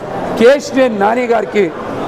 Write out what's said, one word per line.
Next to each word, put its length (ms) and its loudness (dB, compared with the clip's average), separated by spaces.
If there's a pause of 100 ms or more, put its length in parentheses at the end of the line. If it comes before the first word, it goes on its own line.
(400)
కేశినేని 600 2
నాని 260 0
గారికి 460 0 (360)